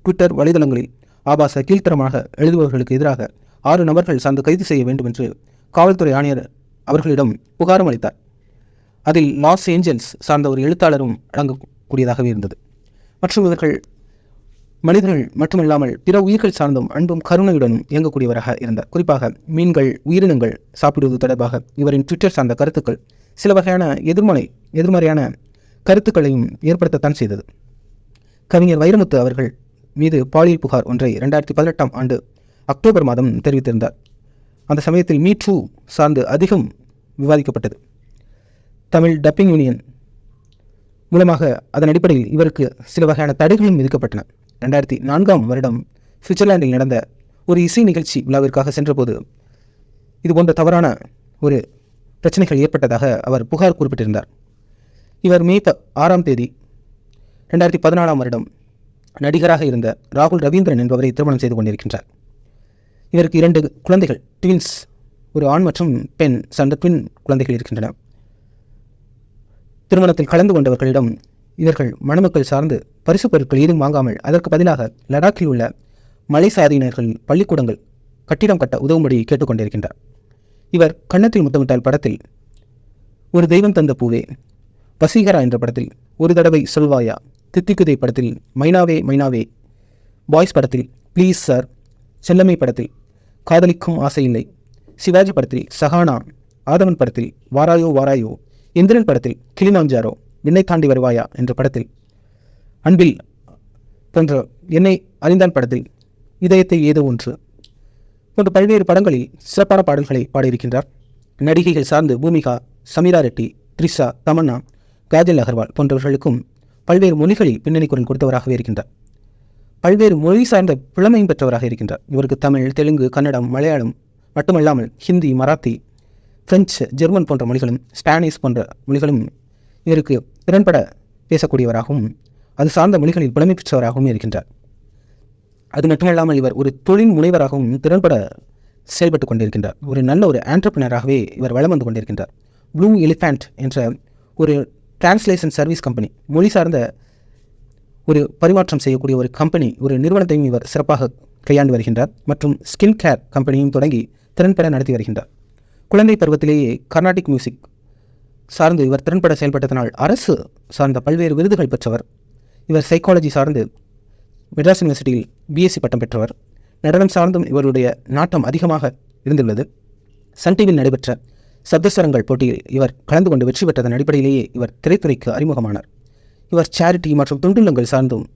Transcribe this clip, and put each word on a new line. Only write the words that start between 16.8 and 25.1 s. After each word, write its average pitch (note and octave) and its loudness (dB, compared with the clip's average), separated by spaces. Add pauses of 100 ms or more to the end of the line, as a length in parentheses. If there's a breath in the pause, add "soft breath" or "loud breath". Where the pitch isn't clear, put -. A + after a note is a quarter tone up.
அன்பும் E3 -4
கருணையுடனும் E3 2 (100)
இயங்கக்கூடியவராக B2+ -4
இருந்தார். A2+ -6
குறிப்பாக C#3+ -2 (240)
மீன்கள், D#3 2 (200)
உயிரினங்கள் E3 2 (280)
சாப்பிடுவது C#3+ 0
தொடர்பாக B2 -4 (180)
இவரின் C#3 0
Twitter F3+ 0
சார்ந்த B2 -2
கருத்துக்கள் D3 -4 (400)
சில G3+ 2
வகையான F3+ 0 (220)
எதிர்மறை, F3+ 2 (340)
எதிர்மறையான E3 2 (640)